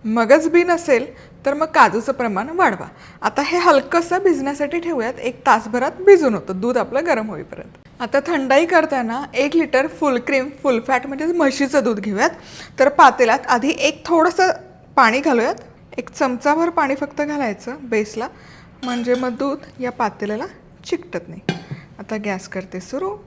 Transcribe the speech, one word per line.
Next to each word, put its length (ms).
मगजबी 600
नसेल 500
तर 80
मग 120
काजूचं 460
प्रमाण 360
वाढवा. 380
आता 200
हे 160
हलकंसं 600
भिजण्यासाठी 640
ठेवूयात, 340
एक 320
तासभरात 460
भिजून 420
होतं 260
दूध 180
आपलं 280
गरम 240
होईपर्यंत. 580
आता 260
थंडाई 400
करताना 560
एक 220
लिटर 300
फुल 340
क्रीम, 280
फुल 240
फॅट 200
म्हणजे 200
म्हशीचं 580
दूध 160
घेऊयात. 300
तर 100
पातेल्यात 600
आधी 220
एक 360
थोडंसं 440
पाणी 240
घालूयात, 340
एक 120
चमचाभर 600
पाणी 240
फक्त 280
घालायचं 580
बेसला, 480
म्हणजे 300
मग 220
दूध 220
या 120
पातेल्याला 540
चिकटत 440
नाही. 120
आता 180
गॅस 320
करते 320
सुरू 360